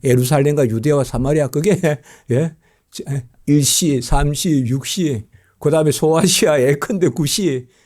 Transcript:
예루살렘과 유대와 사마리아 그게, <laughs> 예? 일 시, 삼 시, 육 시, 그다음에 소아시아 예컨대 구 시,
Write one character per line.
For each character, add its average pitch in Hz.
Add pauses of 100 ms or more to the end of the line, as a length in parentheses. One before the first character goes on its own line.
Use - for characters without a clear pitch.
예루살렘과 139
유대와 131
사마리아 135
그게, 170 (220)
<laughs> -
예? 156 (920)
일 147
시, 139
삼 143
시, 143
육 131
시, 143 (320)
그다음에 156
소아시아 160
예컨대 147
구 143
시, 135 (200)